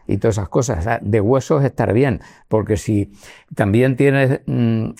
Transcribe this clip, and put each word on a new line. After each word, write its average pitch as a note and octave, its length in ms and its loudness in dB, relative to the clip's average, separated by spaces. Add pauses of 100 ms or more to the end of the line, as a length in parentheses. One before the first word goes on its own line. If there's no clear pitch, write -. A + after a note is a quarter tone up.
y G2 120 -2
todas G#2+ 180 0
esas G2+ 120 -4
cosas. A#2 300 -2
O - 40 -4
sea, A#2 180 -2
de G#2 180 0
huesos C3+ 460 0
estar A#2 280 -2
bien, A#2+ 280 0 (260)
porque G#2 300 0
si G2+ 340 -2 (440)
también A#2+ 420 2
tienes, C3+ 480 2
mm, A#2 440 -2 (100)